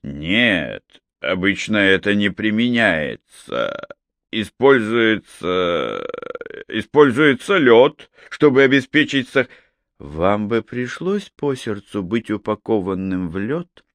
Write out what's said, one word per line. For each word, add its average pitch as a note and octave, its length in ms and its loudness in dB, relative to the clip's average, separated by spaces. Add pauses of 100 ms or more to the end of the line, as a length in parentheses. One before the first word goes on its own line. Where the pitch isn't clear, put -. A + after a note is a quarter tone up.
«Нет, D#2 1000 -2 (180)
обычно F#2 580 -2
это G2 380 2
не G2+ 140 2
применяется. G#2 1600 -4 (440)
Используется... F#2+ 1800 -2 (600)
используется C#3+ 880 2
лед, B2+ 520 6 (200)
чтобы C#3 340 4
обеспечить C#3 680 0
сох-» B2+ 180 0 (520)
«Вам F2+ 480 -2
бы A2+ 140 0
пришлось E3 680 -8
по C#3+ 260 -4
сердцу G#2 480 -8
быть A2 260 -4
упакованным F#2+ 1000 -4
в E2+ 80 -8
лед C#3+ 460 -8 (120)